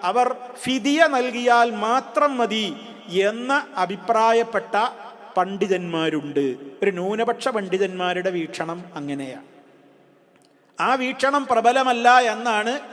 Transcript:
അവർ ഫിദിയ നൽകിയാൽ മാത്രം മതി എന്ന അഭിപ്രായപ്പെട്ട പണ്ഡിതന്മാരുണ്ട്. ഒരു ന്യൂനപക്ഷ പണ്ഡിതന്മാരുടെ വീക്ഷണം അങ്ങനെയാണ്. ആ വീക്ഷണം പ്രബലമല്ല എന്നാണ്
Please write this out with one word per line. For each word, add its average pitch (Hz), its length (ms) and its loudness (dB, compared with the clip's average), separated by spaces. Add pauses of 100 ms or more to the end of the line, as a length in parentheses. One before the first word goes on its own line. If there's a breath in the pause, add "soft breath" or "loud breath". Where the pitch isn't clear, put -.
അവർ 240 180 2 (360)
ഫിദിയ 262 360 0 (140)
നൽകിയാൽ 240 560 2 (160)
മാത്രം 269 540 0
മതി 220 280 0 (640)
എന്ന 240 220 -4 (320)
അഭിപ്രായപ്പെട്ട 220 920 0 (640)
പണ്ഡിതന്മാരുണ്ട്. 165 1080 -2 (360)
ഒരു 196 160 2
ന്യൂനപക്ഷ 220 480 -2 (100)
പണ്ഡിതന്മാരുടെ 185 800 -2
വീക്ഷണം 165 420 -6 (180)
അങ്ങനെയാണ്. 139 500 -10 (1300)
ആ 180 100 0 (140)
വീക്ഷണം 269 480 0
പ്രബലമല്ല 240 560 4 (260)
എന്നാണ് 226 400 -2 (200)